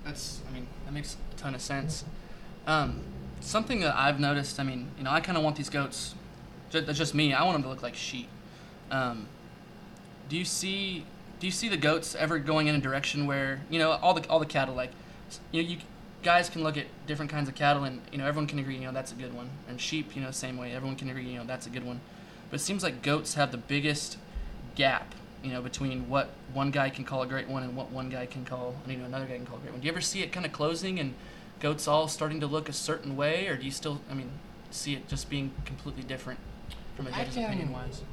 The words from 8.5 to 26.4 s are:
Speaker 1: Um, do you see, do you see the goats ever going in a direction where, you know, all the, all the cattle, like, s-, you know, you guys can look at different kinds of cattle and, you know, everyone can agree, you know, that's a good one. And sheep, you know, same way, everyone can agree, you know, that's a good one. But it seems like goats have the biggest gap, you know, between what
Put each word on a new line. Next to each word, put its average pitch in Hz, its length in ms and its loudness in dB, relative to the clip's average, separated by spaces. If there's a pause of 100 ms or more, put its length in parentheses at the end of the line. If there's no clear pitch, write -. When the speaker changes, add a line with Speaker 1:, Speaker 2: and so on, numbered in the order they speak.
Speaker 1:
Um, 120 360 0 (1000)
do 151 80 0
you 180 80 0
see, 190 600 -2 (340)
do 180 80 0
you 185 40 2
see 226 180 0
the 196 80 4
goats 151 380 4
ever 160 240 2
going 156 280 4
in 151 80 6
a 143 40 6
direction 139 460 2
where, 139 440 2
you 165 100 2
know, 160 120 8
all 175 220 8
the, 165 160 2
all 160 100 8
the 151 60 2
cattle, 135 300 2
like, 127 160 0 (380)
s-, - 100 -12 (120)
you 165 120 2
know, 170 60 0
you 170 80 -2 (460)
guys 175 260 8
can 165 140 -2
look 151 140 2
at 143 80 -2 (220)
different 147 240 -2
kinds 147 180 2
of 131 60 -8
cattle 143 280 6
and, 131 180 -2 (100)
you 143 60 -4
know, 135 80 0
everyone 147 220 2
can 147 120 0
agree, 135 160 -2
you 127 100 -6
know, 131 60 -4
that's 131 200 -4
a - 40 -10
good 127 180 -6
one. 123 160 -8 (180)
And 123 120 -8
sheep, 156 360 -2
you 139 60 -2
know, 131 100 -4
same 127 260 -4
way, 123 160 -6
everyone 135 240 -2
can 135 120 -4
agree, 131 160 -4
you 123 120 -6
know, 120 80 -6
that's 127 220 -4
a - 20 -10
good 123 160 -4
one. 123 160 -4 (480)
But 143 100 -2
it - 40 0
seems 190 200 0
like 131 180 0
goats 147 340 4
have 139 160 4
the 123 60 -4
biggest 147 600 0 (580)
gap, - 380 4 (300)
you 131 80 -2
know, 123 100 -2
between 127 480 -2
what 135 200 4 (240)